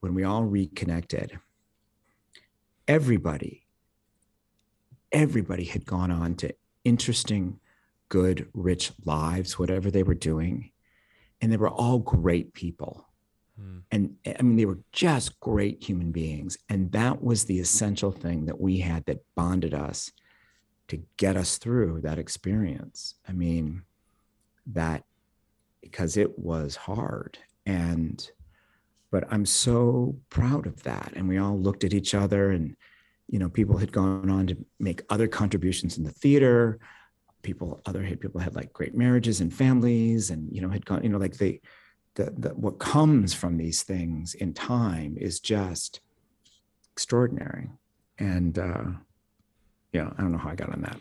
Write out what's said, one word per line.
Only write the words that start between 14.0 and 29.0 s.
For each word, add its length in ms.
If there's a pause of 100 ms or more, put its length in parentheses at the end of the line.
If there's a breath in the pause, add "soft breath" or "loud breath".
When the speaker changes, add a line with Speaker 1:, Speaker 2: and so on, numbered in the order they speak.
Speaker 1:
I 160
mean, 140
they 80
were 160 (120)
just 480
great 440
human 260
beings. 480 (100)
And 240
that 300
was 220
the 160
essential 500
thing 360
that 140
we 180
had 280
that 180 (100)
bonded 380
us 380 (800 soft breath)
to 140 (140)
get 200
us 220
through 420
that 180
experience. 960 (140)
I 40
mean, 500 (840)
that, 380 (760)
because 360
it 220
was 380
hard. 640 (260)
And, 640 (800)